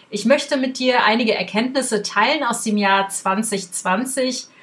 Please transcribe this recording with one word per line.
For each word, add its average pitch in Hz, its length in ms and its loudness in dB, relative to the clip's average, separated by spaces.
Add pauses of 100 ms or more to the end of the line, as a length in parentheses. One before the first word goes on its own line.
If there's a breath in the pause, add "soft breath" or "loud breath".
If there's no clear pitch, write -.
Ich - 160 -6
möchte 285 320 2
mit 262 220 -2
dir 254 260 2
einige 220 300 2
Erkenntnisse 233 680 -2
teilen 262 400 0
aus 240 200 -2
dem 208 160 0
Jahr 196 320 2
zwanzig 196 640 -2
zwanzig, 254 760 -2 (160 loud breath)